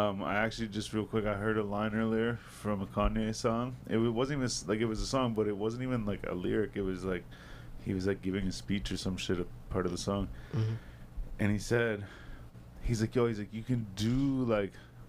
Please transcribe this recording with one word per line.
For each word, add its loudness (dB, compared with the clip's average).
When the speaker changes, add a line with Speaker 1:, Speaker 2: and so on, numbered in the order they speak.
Speaker 1:
Um, -2
I 0
actually 2
just -4
real 2
quick, 0
I 2
heard 2
a 2
line 0
earlier 2
from -2
a -4
Kanye 2
song. 0
It 2
wa-, 4
wasn't 2
even 2
s-, -2
like, 2
it 4
was 0
a 0
song, 2
but 4
it 2
wasn't -2
even, 0
like, -2
a 0
lyric. 0
It 0
was, -2
like, 0
he 0
was, 0
like, 2
giving 0
a 0
speech -2
or -2
some -2
shit, 0
a 0
part 2
of 2
the -2
song. 0
Speaker 2:
Mm-hmm. 2
Speaker 1:
And 4
he 2
said, 2
he's 2
like, 2
"Yo," 6
he's 0
like, -8
"you -6
can 0
do, 4
like, 4